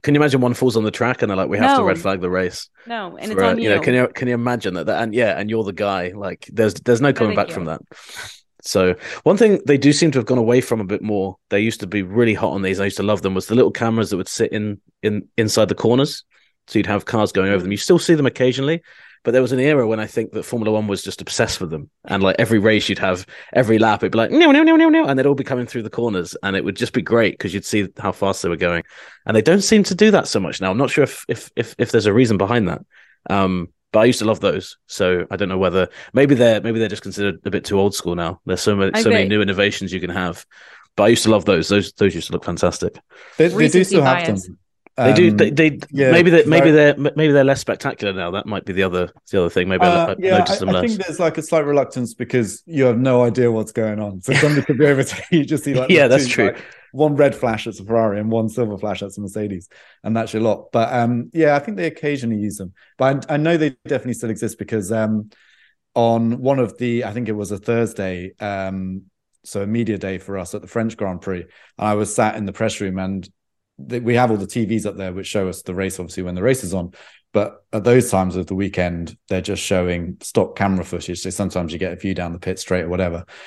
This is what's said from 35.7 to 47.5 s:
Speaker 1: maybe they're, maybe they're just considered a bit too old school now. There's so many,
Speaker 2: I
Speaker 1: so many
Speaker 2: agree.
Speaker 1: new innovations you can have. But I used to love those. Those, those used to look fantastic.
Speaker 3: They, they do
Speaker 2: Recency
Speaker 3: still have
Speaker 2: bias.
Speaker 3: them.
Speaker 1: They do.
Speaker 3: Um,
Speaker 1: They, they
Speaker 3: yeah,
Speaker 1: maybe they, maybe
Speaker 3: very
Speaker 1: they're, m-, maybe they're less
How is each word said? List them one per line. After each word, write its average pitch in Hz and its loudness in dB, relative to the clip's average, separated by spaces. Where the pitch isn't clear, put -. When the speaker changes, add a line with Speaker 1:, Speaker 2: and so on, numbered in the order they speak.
Speaker 1:
maybe 139 4
they're, 113 4
maybe 110 -4
they're 110 0
just 101 -10
considered 98 -4
a 98 -8
bit 92 -4
too 101 0
old 98 2
school 87 -6
now. 85 -6
There's 90 -4
so 104 2
many, 95 0
Speaker 2:
I 226 0
Speaker 1:
so 113 4
many 98 4
Speaker 2:
agree. 101 0
Speaker 1:
new 107 2
innovations 98 -2
you 92 -6
can 87 -6
have. 90 -6
But 104 4
I 107 8
used 120 4
to 110 4
love 104 4
those. - 2
Those, 101 0
those 95 2
used 82 -8
to 78 -14
look 80 -6
fantastic. 90 -2
Speaker 3:
They, 165 6
they - -6
do 185 -4
Speaker 2:
Recency 180 6
Speaker 3:
still 185 4
have 135 2
Speaker 2:
bias. 95 -4
Speaker 3:
them. 90 -20
Speaker 1:
They 123 4
do. - 6
Speaker 3:
Um, 202 2
Speaker 1:
They, - 4
they 151 2
Speaker 3:
yeah, 135 4
Speaker 1:
maybe 175 6
they, 165 8
maybe 165 6
Speaker 3:
very 147 8
Speaker 1:
they're, - 0
m-, 143 -2
maybe 151 4
they're 139 6
less 135 2